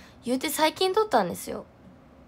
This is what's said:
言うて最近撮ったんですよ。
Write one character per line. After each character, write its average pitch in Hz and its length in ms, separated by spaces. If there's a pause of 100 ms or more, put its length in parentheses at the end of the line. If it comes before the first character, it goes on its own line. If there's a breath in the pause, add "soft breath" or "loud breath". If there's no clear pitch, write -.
(240 loud breath)
言 240 120
う - 20
て 311 120
最 311 220
近 370 200
撮 427 120
っ 427 40
た 240 140
ん 180 60
で 196 60
す - 160
よ。 - 160 (600)